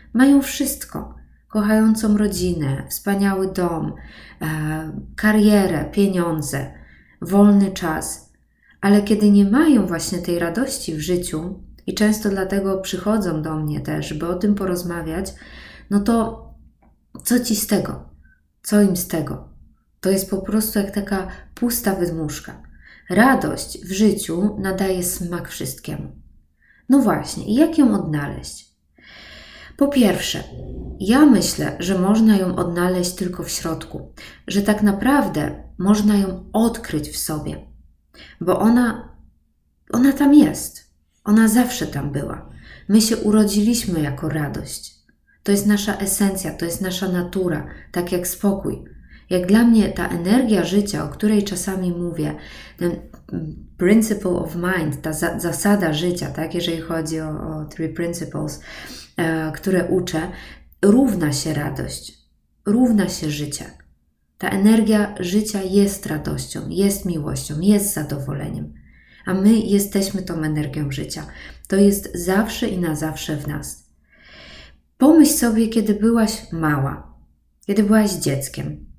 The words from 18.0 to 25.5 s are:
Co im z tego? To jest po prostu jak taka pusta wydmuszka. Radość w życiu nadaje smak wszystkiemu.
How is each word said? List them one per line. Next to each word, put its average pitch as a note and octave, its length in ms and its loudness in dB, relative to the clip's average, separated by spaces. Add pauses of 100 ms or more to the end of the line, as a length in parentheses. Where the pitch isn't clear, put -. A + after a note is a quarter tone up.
Co G#3 200 2
im F#3 160 4
z - 100 -6
tego? - 420 -6 (520)
To F#3+ 80 0
jest F#3+ 200 0
po G3 80 -2
prostu G#3+ 420 -2
jak G3 120 -4
taka G3 360 -4 (280)
pusta A#3 400 -2
wydmuszka. D#3+ 760 -6 (400)
Radość G#3+ 760 2
w F3 60 -12
życiu F#3+ 680 0
nadaje F#3+ 440 -2
smak F3 460 -6
wszystkiemu. - 600 -10 (800)